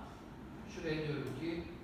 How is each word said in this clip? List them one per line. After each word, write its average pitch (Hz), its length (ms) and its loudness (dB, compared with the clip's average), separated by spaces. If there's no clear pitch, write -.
Şuraya 156 340 4
diyorum 131 200 2
ki 165 240 2